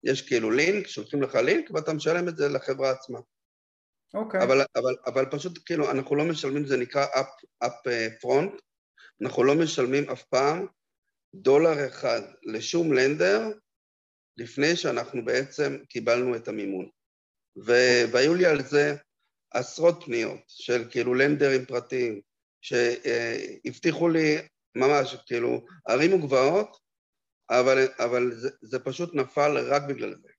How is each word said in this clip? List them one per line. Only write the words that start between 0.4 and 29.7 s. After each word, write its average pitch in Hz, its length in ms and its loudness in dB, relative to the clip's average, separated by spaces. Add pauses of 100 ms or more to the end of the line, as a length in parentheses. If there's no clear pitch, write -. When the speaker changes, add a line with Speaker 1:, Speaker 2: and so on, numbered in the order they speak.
Speaker 1:
לינק, 175 360 0
שולחים 139 340 -6
לך 135 140 -4
לינק, 165 360 0
ואתה 156 220 -2
משלם 160 340 0
את 165 100 -8
זה 143 120 0
לחברה 135 420 -2
עצמה. - 280 -8 (920)
Speaker 2:
אוקיי. 208 300 -2
Speaker 1:
אבל, 131 180 4 (140)
אבל, 127 200 0 (100)
אבל 127 260 0
פשוט, 160 340 -8
כאילו, 151 260 -2
אנחנו 135 240 -2
לא 147 100 0
משלמים, 147 400 -4
זה 135 120 0
נקרא 139 280 -2
up, - 600 -6
up, - 220 -6
אה, 117 200 -2 (140)
front. 139 380 0 (600)
אנחנו 120 220 0
לא 139 120 6
משלמים 143 540 0
אף - 140 -10
פעם 151 440 -2 (680)
דולר 143 520 4
אחד 117 340 -4 (220)
לשום 143 500 -2
לנדר, 156 480 2 (960)
לפני 143 380 0
שאנחנו 123 500 -4
בעצם 139 520 -2 (120)
קיבלנו 120 460 0
את 113 120 -10
המימון. 98 380 -6 (720)
ו-, - 40 -16
Speaker 2:
אוקיי. 120 500 4
Speaker 1:
והיו 135 240 4
לי 180 100 4
על 147 160 4
זה 147 340 2 (580)
עשרות 165 520 0
פניות 117 420 -4
של, 120 420 -4
כאילו, 123 240 -2
לנדרים 139 520 2
פרטיים, 120 560 -4 (400)
ש-, - 120 -10 (320)
אה, 117 400 -4 (200)
הבטיחו 160 440 0
לי 156 280 2 (380)
ממש, 131 400 2 (100)
כאילו, 120 400 -2 (220)
הרים 151 260 4
וגבעות, 151 640 2 (720)
אבל, 131 380 4 (120)
אבל 123 360 0
זה, 120 140 -6 (120)
זה 127 180 -8
פשוט 170 360 -6
נפל 143 420 0
רק 131 300 0